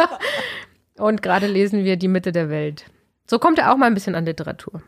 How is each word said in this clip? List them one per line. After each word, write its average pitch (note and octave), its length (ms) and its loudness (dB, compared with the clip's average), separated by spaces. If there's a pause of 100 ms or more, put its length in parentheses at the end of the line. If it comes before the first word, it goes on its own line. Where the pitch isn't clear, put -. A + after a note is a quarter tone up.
(140)
<laughs> - 840 -10
Und G#3 240 0
gerade F#3 240 0
lesen G3+ 380 2
wir F#3+ 120 2
Die F#3 120 0
Mitte F#3 240 0
der E3 180 -2
Welt. D3+ 360 -6 (400)
So A#3 120 0
kommt E4 200 4
er A#3+ 140 4
auch C4+ 40 6
mal C4+ 100 4
ein A#3 80 4
bisschen F#3+ 200 -2
an E3 120 -2
Literatur. D#3+ 600 -10